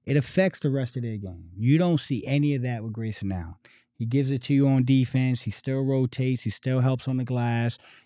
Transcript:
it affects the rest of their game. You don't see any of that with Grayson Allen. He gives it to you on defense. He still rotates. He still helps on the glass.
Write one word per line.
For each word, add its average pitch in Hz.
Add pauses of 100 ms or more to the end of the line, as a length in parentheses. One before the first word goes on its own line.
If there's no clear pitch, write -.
it 143
affects 185
the 147
rest 131
of 120
their 113
game. 87
You 123
don't 170
see -
any 143
of 123
that 120
with 110
Grayson 107
Allen. 85 (380)
He 117
gives 135
it 127
to 143
you 139
on 131
defense. 127
He 107
still 135
rotates. 131
He 113
still 131
helps 131
on 131
the 127
glass. 120 (280)